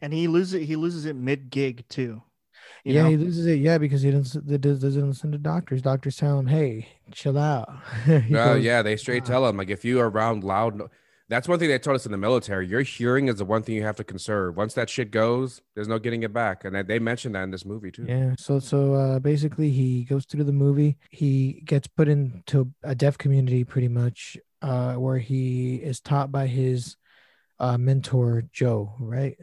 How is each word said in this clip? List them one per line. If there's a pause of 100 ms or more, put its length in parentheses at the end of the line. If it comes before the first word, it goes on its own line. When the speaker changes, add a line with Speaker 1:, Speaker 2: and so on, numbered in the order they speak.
Speaker 1:
And
he
loses,
he
loses
it
mid
gig
too. (640)
You
Speaker 2:
Yeah,
Speaker 1:
know?
Speaker 2:
he
loses
it.
Yeah,
because
he
doesn't,
he
does,
doesn't
listen
to
doctors.
Doctors
tell
him,
"Hey, (240)
chill
out."
<laughs>
He
Speaker 3:
Oh,
Speaker 2:
goes,
Speaker 3:
yeah,
they
straight
Speaker 2:
"Ah."
Speaker 3:
tell
him,
like,
if
you
are
around
loud
no-, (400)
that's
one
thing
they
told
us
in
the
military.
Your
hearing
is
the
one
thing
you
have
to
conserve.
Once
that
shit
goes, (140)
there's
no
getting
it
back.
And (140)
they
mentioned
that
in
this
movie
too.
Speaker 2:
Yeah.
So,
so,
uh,
basically,
he
goes
through
the
movie. (140)
He
gets
put
into (120)
a
deaf
community,
pretty
much, (240)
uh,
where
he
is
taught
by
his, (640)
uh,
mentor
Joe,
right?